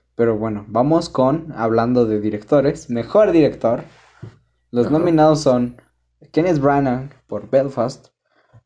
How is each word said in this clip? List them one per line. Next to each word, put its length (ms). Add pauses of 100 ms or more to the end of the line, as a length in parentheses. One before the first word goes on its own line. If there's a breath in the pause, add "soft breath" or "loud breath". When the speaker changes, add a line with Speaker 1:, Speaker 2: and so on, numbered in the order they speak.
(160)
Speaker 1:
Pero 200
bueno, 320
vamos 400
con, 480
hablando 500
de 140
directores, 680
mejor 400
director. 540 (880 loud breath)
Los 140
Speaker 2:
Ajá. 120
Speaker 1:
nominados 420
son 400 (520)
Kenneth 280
Branagh 500 (180)
por 200
Belfast, 600 (580)